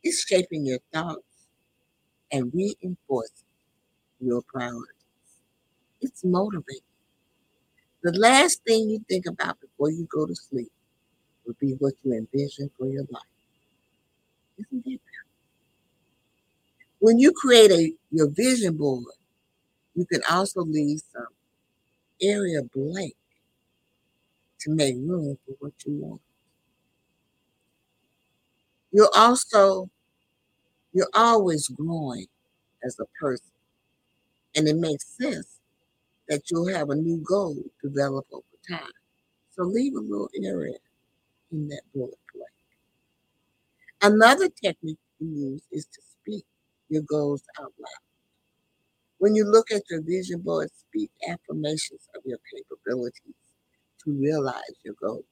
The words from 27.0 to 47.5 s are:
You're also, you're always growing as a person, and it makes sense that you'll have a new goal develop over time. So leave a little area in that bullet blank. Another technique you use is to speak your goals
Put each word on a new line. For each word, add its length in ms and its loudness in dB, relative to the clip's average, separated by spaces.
You're 240 8
also, 760 6
you're 200 2
always 540 4
growing 600 -6
as 160 -10
a 60 -6
person, 320 -6
and 120 2
it 80 2
makes 300 -2
sense 540 -8
that 200 -4
you'll 200 -2
have 200 -4
a 60 -2
new 220 -2
goal 400 -2
develop 480 -2
over 140 -20
time. 220 -12
So 120 -6
leave 300 0
a 60 -6
little 300 -6
area 360 -6
in 160 -6
that 140 -12
bullet 240 -8
blank. 160 -18
Another 460 6
technique 520 -6
you 80 -8
use 440 -8
is 140 -10
to 160 -20
speak 440 -14
your 120 -2
goals 420 -2